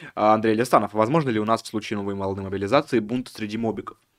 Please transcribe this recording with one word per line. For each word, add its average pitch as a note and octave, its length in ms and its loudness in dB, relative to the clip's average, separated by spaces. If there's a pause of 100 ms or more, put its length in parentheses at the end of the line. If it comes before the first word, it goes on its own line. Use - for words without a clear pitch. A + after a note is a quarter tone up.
(140)
А, G#2+ 200 4
Андрей A2 200 2
Листанов. A#2 380 2
Возможно B2+ 380 2
ли G#2+ 100 0
у G#2+ 60 -2
нас A2+ 160 0
в - 40 -20
случае G#2+ 320 -6
новой G2+ 160 -6
волны G2 280 -4
мобилизации G2 580 0
бунт B2 280 -4
среди G#2+ 280 -8
мобиков? A2+ 400 -6 (220)